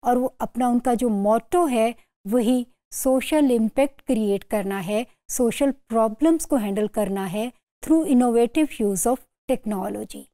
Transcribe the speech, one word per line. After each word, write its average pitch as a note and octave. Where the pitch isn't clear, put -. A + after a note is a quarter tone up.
और B3
वो B3+
अपना A#3+
उनका A#3+
जो A#3+
मोटो A3
है A#3
वही A#3+
सोशल C4+
इम्पैक्ट A#3
क्रिएट G#3
करना G3
है, G#3
सोशल B3+
प्रॉब्लम्स A3+
को D4
हैंडल G#3
करना G3
है G#3+
through D#4+
innovative B3
use G3
of B3+
technology। G#3